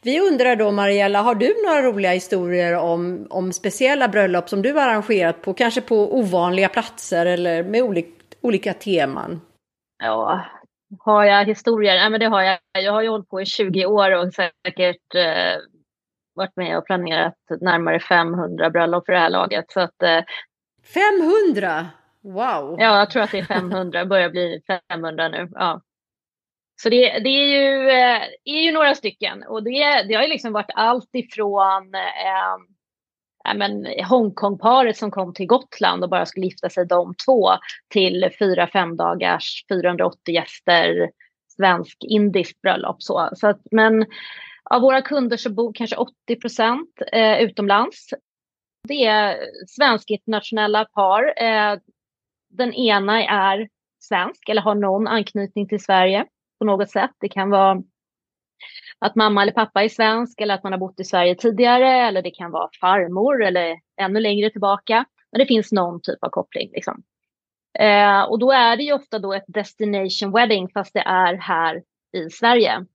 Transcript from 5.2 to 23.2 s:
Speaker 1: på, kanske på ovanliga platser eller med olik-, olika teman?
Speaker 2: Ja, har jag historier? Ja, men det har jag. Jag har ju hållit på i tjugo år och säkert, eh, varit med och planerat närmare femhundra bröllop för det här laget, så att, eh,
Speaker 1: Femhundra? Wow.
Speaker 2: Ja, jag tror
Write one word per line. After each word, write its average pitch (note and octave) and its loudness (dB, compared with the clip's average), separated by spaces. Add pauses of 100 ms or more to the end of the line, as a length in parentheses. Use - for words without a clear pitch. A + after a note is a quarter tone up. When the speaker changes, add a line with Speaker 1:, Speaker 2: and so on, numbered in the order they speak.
Speaker 1:
på, F#3+ -6
kanske A#3 0
på A3 0
ovanliga F#3 0
platser F#3+ -4
eller F3 0
med A3 0
olik-, F3+ -6
olika G#3 -2
teman? E3 -4 (640)
Speaker 2:
Ja, A2+ -2 (540)
har G#3 4
jag G3+ 6
historier? G#3+ 2
Ja, G3 2
men A3 0
det A3+ 2
har G#3 2
jag. F#3+ 2 (120)
Jag G3 -2
har G#3+ 0
ju A3+ -2
hållit G#3+ -6
på F#3+ -8
i G3 -6
tjugo F#3 -2
år G3 4
och F3+ 0
säkert, F3 -4
eh, F#2 0 (720)
varit F#3+ -8
med E3+ -4
och E3 -4
planerat E3 -2 (240)
närmare E3+ 0
femhundra E3+ 0
bröllop E3+ 0
för F#3 0
det F3+ 2
här E3 2
laget, G#2 -2
så F#3+ -2
att, F3 -4
eh, E3 2 (720)
Speaker 1:
Femhundra? E4 2 (360)
Wow. F#3 -4
Speaker 2:
Ja, G#3+ 4
jag G#3 4
tror A3+ 0